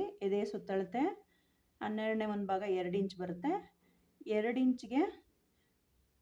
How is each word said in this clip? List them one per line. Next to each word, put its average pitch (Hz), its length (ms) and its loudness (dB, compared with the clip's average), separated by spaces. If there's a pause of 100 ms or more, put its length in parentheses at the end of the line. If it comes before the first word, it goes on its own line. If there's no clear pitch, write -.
(260)
ಎದೆಯ 202 280 2
ಸುತ್ತಳತೆ 190 500 0 (760)
ಹನ್ನೆರಡನೇ 220 520 0
ಒಂದು 202 180 -2
ಭಾಗ 190 120 2 (180)
ಎರಡು 180 160 0
ಇಂಚ್ 196 240 0
ಬರುತ್ತೆ. 180 300 -2 (880)
ಎರಡು 233 280 2
ಇಂಚ್ಗೆ 247 360 2 (1200)